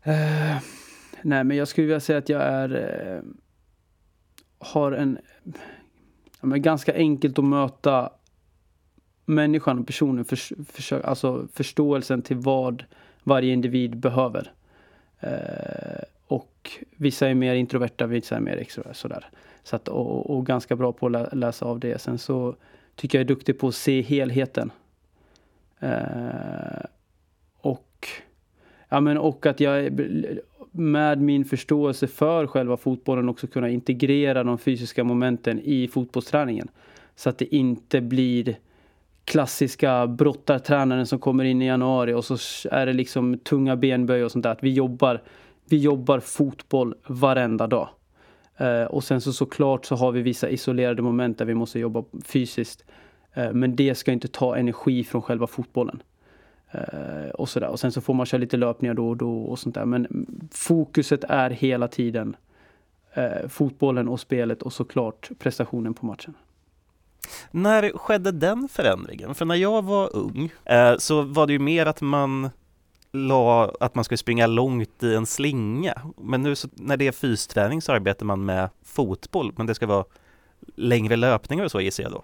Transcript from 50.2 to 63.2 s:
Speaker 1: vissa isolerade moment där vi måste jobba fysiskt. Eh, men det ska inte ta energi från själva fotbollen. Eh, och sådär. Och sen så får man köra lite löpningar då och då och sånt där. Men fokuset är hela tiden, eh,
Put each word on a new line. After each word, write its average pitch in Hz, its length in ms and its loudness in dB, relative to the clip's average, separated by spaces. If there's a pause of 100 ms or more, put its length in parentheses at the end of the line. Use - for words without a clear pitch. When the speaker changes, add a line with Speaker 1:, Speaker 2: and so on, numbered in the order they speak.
Speaker 1:
vissa 120 260 -2
isolerade 123 540 0
moment 120 360 0
där 117 60 0
vi 117 100 -2
måste 117 240 -2
jobba 117 260 -4 (200)
fysiskt. - 600 -4 (500)
Eh, 120 180 -4
men 123 240 2
det 135 180 2
ska - 180 -2
inte 123 160 -2
ta - 280 -2
energi 123 480 0
från 120 180 -4
själva 117 240 -2
fotbollen. - 560 -6 (680)
Eh, 73 640 -10
och - 140 -4
sådär. - 200 -4
Och 85 120 -6
sen 127 120 0
så 131 80 -4
får 131 140 -2
man 127 120 0
köra 127 120 -2
lite 123 180 -2
löpningar 120 380 0
då 117 140 -2
och 117 80 -2
då 117 260 -4
och 117 160 -6
sånt 120 160 -6
där. 107 100 -4
Men 120 420 -2 (260)
fokuset 151 720 2
är 135 260 2
hela 120 380 0
tiden, 117 480 -4 (800)
eh, 123 340 -2